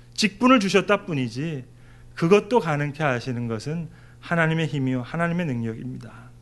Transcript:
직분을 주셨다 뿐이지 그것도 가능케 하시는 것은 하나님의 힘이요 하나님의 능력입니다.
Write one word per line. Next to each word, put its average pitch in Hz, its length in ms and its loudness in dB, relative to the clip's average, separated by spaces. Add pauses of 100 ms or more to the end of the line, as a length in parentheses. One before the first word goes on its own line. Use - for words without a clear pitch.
(140)
직분을 247 460 4
주셨다 196 460 2
뿐이지 131 580 -4 (500)
그것도 202 460 4
가능케 147 420 -2
하시는 120 460 -2
것은 147 400 -6 (320)
하나님의 160 460 0
힘이요 131 360 -2
하나님의 170 440 -2
능력입니다. 123 840 -8 (100)